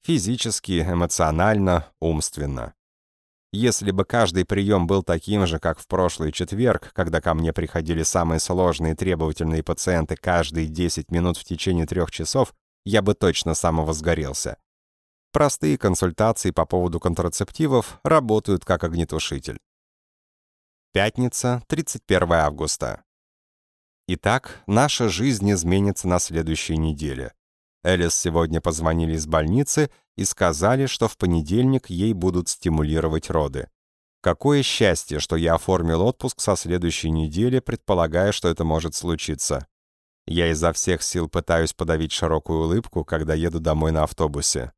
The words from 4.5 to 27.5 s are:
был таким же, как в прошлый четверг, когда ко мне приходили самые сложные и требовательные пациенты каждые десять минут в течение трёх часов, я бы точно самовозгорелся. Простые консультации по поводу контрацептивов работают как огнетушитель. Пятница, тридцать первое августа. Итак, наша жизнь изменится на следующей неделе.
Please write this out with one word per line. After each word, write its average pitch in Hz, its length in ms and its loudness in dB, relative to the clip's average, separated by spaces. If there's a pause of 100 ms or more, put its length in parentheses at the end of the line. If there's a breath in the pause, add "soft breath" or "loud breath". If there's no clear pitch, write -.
был 98 160 2
таким 95 460 0
же, 80 120 -2
как 82 200 -2
в - 80 -20
прошлый 82 460 0
четверг, 101 600 -2
когда 82 280 -2
ко 85 120 0
мне 80 200 0
приходили 82 500 -2
самые 82 360 2
сложные 82 540 0
и - 20 -2
требовательные 80 680 -2
пациенты 82 540 -2
каждые 82 500 0
десять 80 440 -4
минут 87 260 0
в - 80 -12
течение 87 400 -2
трёх 87 260 -4
часов, - 420 -2 (320)
я 104 160 2
бы 101 120 2
точно 85 400 0
самовозгорелся. 80 1040 -2 (760)
Простые 147 460 2
консультации 95 760 0
по 80 140 0
поводу 90 340 0
контрацептивов 101 1040 -2
работают 110 640 2
как 90 180 0
огнетушитель. 78 760 -4 (1300)
Пятница, 123 760 0
тридцать - 380 -4
первое 85 400 4
августа. 73 580 -4 (1040)
Итак, - 600 -2
наша 120 400 2
жизнь 101 420 0
изменится 95 600 2
на 90 100 4
следующей 80 560 -2
неделе. 73 580 -4 (500)